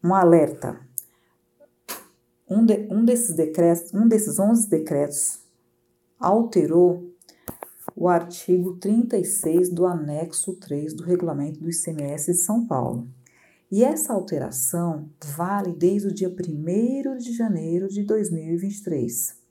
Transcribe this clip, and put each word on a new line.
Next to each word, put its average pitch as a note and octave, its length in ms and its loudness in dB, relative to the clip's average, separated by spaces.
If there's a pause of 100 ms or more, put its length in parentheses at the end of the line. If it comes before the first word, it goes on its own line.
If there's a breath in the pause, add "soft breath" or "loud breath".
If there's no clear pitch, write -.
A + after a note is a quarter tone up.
Um F3 120 2
alerta. E3+ 640 4 (1700 soft breath)
Um G#3+ 160 4
de, G#3 260 4
um G#3+ 140 2
desses A#3 320 2
decretos, E3+ 560 2
um A3 160 6
desses G#3+ 300 2
onze A3 280 4
decretos D3 760 -2 (760)
alterou F3 960 2 (800 loud breath)
o F3+ 140 0
artigo F3+ 680 0
trinta A3+ 400 0
e F3 80 -2
seis F3 420 2
do F3 160 0
anexo E3 680 -4
três D3+ 400 -6
do E3+ 100 -12
regulamento D#3 560 -2
do D#3+ 80 -6
I E3+ 60 -4
C - 160 -4
M D3+ 120 -6
S D3 300 -4
de F3 60 2
São A#3 280 0
Paulo. A#2+ 440 -4 (600 soft breath)
E G3+ 140 4
essa C#4+ 300 -2
alteração D#3+ 960 -4 (260)
vale F#3 380 -4
desde G3 340 2
o F3+ 60 -4
dia F#3 160 -2
primeiro G#3 880 -2
de A#3+ 160 -8
janeiro F#3 520 -2
de G3+ 160 -6
dois G#3 280 -2
mil D#3+ 240 -4
e - 20 -2
vinte G3 220 -4
e - 40 -18
três. B2 540 -6 (140)